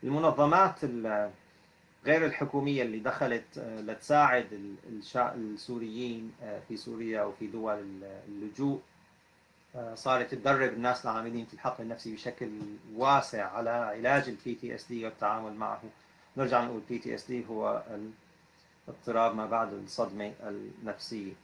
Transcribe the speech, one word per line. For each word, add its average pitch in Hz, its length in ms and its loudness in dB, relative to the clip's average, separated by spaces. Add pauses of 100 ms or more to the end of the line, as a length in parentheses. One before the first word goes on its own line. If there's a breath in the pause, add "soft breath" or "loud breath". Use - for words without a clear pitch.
المنظمات 151 800 6
ال-، 110 480 0 (720 soft breath)
غير 160 200 6
الحكومية 143 580 2
اللي 110 160 -2
دخلت، 120 580 0
آه، 113 240 -8
لتساعد 120 720 4
ال-، 98 220 -10 (140)
الشع-، 113 440 0
السوريين، 113 1000 -6 (120)
آه، 104 240 -8
في 110 100 -8
سوريا 110 460 -4
وفي 101 240 -6
دول 110 320 -2
ال-، 98 480 -12
اللجوء، 104 540 -4 (920)
آه، 117 200 -8
صارت 131 360 2
تدرب 131 420 4
الناس 123 320 0
العاملين 117 400 -2
في - 80 -18
الحقل 123 300 -4
النفسي 113 300 -8
بشكل 120 360 -6 (460)
واسع 117 560 4
على 117 180 -2
علاج 120 600 2
ال 123 60 -6 (100)
بي 120 100 -4
تي 120 200 -8
اس - 120 -12
دي 117 180 -6
والتعامل 110 480 -2
معه. 107 280 -4 (560 soft breath)
نرجع 123 260 4
نقول 120 260 -4
بي 117 100 -2
تي 117 160 -6
اس - 120 -10
دي 123 220 -4
هو 110 340 -2 (1040 soft breath)
الاضطراب 113 480 2
ما 110 100 -2
بعد 107 280 0
الصدمة 104 600 -4 (100)
النفسية. 104 880 -8 (100)